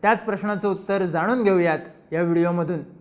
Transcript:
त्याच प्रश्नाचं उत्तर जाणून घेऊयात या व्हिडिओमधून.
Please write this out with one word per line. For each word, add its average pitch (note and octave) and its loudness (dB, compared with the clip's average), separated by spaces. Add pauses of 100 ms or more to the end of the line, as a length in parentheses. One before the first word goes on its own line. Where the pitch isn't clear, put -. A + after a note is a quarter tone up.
त्याच A3 2
प्रश्नाचं G#3 -4
उत्तर G3 -2
जाणून F3+ 0
घेऊयात F3 2 (340)
या E3 0
व्हिडिओमधून. E3+ 0 (220)